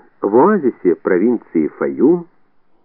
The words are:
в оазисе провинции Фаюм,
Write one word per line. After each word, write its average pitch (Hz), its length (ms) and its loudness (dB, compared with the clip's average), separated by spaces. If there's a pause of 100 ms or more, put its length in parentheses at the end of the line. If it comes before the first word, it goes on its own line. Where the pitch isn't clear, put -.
(220)
в 101 140 -2
оазисе 135 600 0
провинции 92 720 -2 (100)
Фаюм, 156 480 -2 (600)